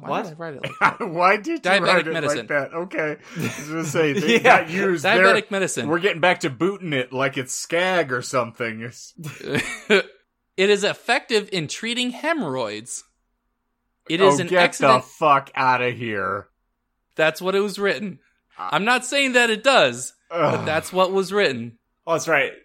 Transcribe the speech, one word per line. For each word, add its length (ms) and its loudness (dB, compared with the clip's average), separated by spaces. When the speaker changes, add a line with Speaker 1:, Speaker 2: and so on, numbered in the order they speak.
Speaker 1:
Why 80 -14
Speaker 2:
what? 160 -4
Speaker 1:
did 80 -12
I 40 -18
write 180 -12
it 80 -12
like 360 -2
that? 100 -6
Speaker 3:
<laughs> 20 -8
Why 260 2
did 100 -10
you 140 -6
Speaker 1:
Diabetic 200 2
Speaker 3:
write 260 2
it 60 -4
Speaker 1:
medicine. 260 -2
Speaker 3:
like 100 -8
that? 260 -2
Okay. 420 -6
I 60 -8
was 260 -8
gonna 160 -6
say, 280 2
they 220 2
Speaker 2:
<laughs> 0 -
Yeah. 80 4
Speaker 3:
got 80 -10
used. 340 -2
Speaker 1:
Diabetic 280 6
Speaker 3:
They're, 180 2
Speaker 1:
medicine. 380 -2
Speaker 3:
we're 100 0
getting 220 0
back 200 2
to 100 -2
booting 420 -2
it 200 -2
like 260 -2
it's 160 -8
Skag 580 0
or 100 -4
something. 600 -4
It's 360 -16
Speaker 1:
<laughs> 840 -2
It 120 4
is 160 4
effective 680 -2
in 160 -4
treating 420 -4
hemorrhoids. 960 -6
It 100 0
is 180 6
Speaker 3:
Oh, 40 0
Speaker 1:
an 60 -4
Speaker 3:
get 80 2
the 60 6
Speaker 1:
excellent 420 4
Speaker 3:
fuck 500 2
outta 360 2
here. 580 -6
Speaker 1:
That's 260 0
what 140 -2
it 60 2
was 180 -4
written. 400 -4
Speaker 3:
Uh, 140 -10
Speaker 1:
I'm 120 0
not 220 0
saying 260 0
that 180 4
it 120 -2
does, 500 2
but 120 -6
Speaker 3:
Ugh. 60 -8
Speaker 1:
that's 260 -4
what 200 2
was 200 -2
written. 460 -2
Speaker 2:
Oh, 60 -2
that's 160 -2
right. 240 2